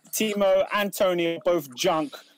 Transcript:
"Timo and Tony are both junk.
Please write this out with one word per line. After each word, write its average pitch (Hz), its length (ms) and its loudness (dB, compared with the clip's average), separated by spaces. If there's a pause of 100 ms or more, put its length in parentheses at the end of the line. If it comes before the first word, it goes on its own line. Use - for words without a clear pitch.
(100)
"Timo 202 640 2
and 202 180 -2
Tony 175 440 0
are 156 80 -12
both 160 320 0
junk. 156 400 -2 (220)